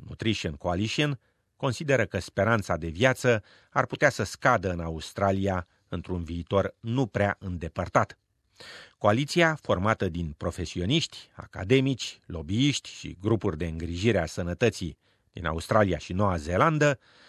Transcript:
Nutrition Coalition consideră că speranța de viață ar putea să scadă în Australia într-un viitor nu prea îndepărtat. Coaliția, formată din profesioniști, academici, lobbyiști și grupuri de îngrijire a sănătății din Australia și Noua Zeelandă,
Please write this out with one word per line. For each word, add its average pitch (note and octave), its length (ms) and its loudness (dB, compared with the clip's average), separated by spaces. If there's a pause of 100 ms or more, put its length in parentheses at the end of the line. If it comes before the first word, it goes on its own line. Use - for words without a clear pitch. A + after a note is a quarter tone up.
Nutrition F#2+ 460 -2
Coalition A2 680 -2 (360)
consideră C3+ 500 0
că F#2+ 140 -4
speranța G2 580 2
de D#2+ 100 -6
viață A#2 560 2 (260)
ar - 160 0
putea C#3+ 240 0
să A#2+ 140 -2
scadă G2+ 480 0
în F2 80 -4
Australia F#2+ 880 -2 (200)
într-un F2 360 -6
viitor E2+ 560 0
nu A#2+ 260 -2
prea G2+ 340 0
îndepărtat. F2+ 760 -2 (800)
Coaliția, D3 640 4
formată G2+ 480 0
din E2 280 -4
profesioniști, F2+ 960 -4
academici, C3 920 -2
lobbyiști G2 640 -2
și D2+ 320 -14
grupuri G2+ 360 0
de E2+ 80 -4
îngrijire E2+ 540 0
a D#2+ 60 0
sănătății F2 720 -2 (340)
din - 140 -8
Australia F2 520 2
și - 160 -10
Noua F#2+ 240 2
Zeelandă, C#3 640 2 (300)